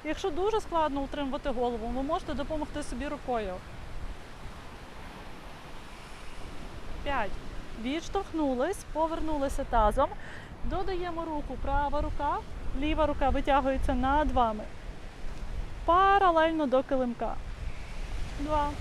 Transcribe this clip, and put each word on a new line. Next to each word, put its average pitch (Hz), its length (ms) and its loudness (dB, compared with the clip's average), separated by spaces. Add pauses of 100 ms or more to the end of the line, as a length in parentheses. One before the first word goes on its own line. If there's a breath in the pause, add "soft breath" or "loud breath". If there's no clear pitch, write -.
Якщо 311 260 -2
дуже 403 320 2
складно 302 400 0
утримувати 285 480 -4
голову, 240 380 -2
ви 247 160 -2
можете 320 300 -2
допомогти 294 500 -2
собі 269 240 -4
рукою. 240 460 -4 (3500)
П'ять. 247 280 2 (500)
Відштовхнулись, 302 1120 0
повернулися 311 680 0
тазом. 233 460 6 (540 loud breath)
Додаємо 349 640 0
руку, 302 360 -4
права 285 400 2
рука, 302 360 0 (420)
ліва 311 260 4
рука 285 240 4
витягується 269 640 4
над 269 380 4
вами. 226 320 2 (1200)
Паралельно 339 800 6
до 262 180 4
килимка. 247 520 0 (1040)
Два. 294 300 2 (120)